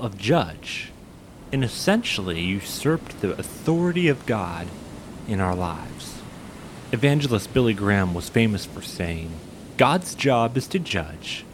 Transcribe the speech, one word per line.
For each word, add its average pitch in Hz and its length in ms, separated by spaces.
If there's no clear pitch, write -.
of 104 160
judge 98 760
and 135 100
essentially 107 760
usurped 101 800
the 98 180
authority 170 680
of 139 160
God 90 440
in 101 100
our 92 160
lives. 85 680
Evangelist 139 600
Billy 120 220
Graham 98 400
was 87 160
famous 110 340
for - 160
saying, 82 520
"God's 151 380
job 120 420
is 127 120
to 196 100
judge, 80 760